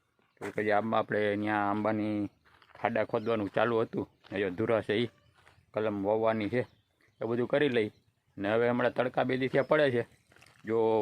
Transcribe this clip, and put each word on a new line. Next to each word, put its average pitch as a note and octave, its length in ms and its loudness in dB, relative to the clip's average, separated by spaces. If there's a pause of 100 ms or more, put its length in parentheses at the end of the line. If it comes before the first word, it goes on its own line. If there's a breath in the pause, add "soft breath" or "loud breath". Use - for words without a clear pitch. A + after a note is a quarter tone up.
(400)
તો - 100 -10
પછી G#2 240 0
આંબા, A2 240 2
આપણે G#2+ 220 0 (160)
ત્યાં G#2 340 0
આંબાની G#2+ 580 -2 (460)
ખાડા A2 320 -2
ખોદવાનું A2 480 -2
ચાલુ A2+ 280 2
હતું, A2 240 -4 (260)
એ F#2+ 80 -2
જો G2 100 0
ધુરા A2 320 0
છે, G#2+ 200 -2
એ A#2 40 -2 (640)
કલમ G#2+ 260 -2 (100)
વાવવાની A2 440 0
છે, A#2+ 120 -2 (580)
એ - 40 -8
બધું A#2 240 -2
કરી C#3 300 0
લઈ. G#2+ 120 0 (460)
ને G2 120 -4
હવે A#2 220 2
હમણાં B2 240 0
તડકા B2+ 300 0
બે B2+ 120 -2
દી B2+ 160 -2
થયા C#3 180 2
પડે D3+ 200 4
છે, A#2+ 120 0 (600)
જો A2 120 -2 (260)